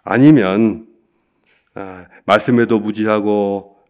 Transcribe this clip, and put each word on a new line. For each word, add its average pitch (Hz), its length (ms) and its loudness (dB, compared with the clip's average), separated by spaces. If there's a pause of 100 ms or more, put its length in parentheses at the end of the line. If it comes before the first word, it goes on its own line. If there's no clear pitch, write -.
아니면, 110 840 2 (880)
아, 92 320 -18 (200)
말씀에도 110 540 0
무지하고, 104 1000 -4 (120)